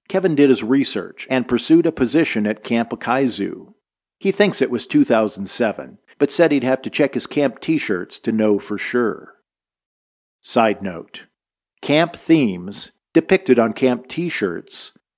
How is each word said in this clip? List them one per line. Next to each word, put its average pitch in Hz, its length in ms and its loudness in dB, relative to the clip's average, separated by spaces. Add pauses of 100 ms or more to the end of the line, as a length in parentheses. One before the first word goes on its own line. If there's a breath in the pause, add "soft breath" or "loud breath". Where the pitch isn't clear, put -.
Kevin 185 260 0
did 139 160 6
his 110 120 4
research 113 680 -2
and 127 180 -2
pursued 160 380 4
a 160 60 0
position 127 540 0
at 107 160 -4
Camp 117 280 -2
Akaizu. 113 800 -4 (480)
He 196 100 0
thinks 202 300 0
it 127 100 0
was 117 160 -4
two 147 180 4
thousand 107 440 0
seven, 123 500 -4 (200 soft breath)
but 143 120 2
said 160 220 4
he'd 139 120 2
have 131 180 0
to 113 80 -8
check - 240 0
his 120 120 -4
camp 139 340 -2
t-shirts 107 600 -4
to 113 120 -4
know 107 260 2
for 104 180 -8
sure. - 580 -4 (1080)
Side 110 420 0
note, - 440 -12 (540)
camp 160 340 0
themes 101 800 -2 (220)
depicted 160 440 4
on 113 140 2
camp 127 360 -2
t-shirts - 840 -6 (260)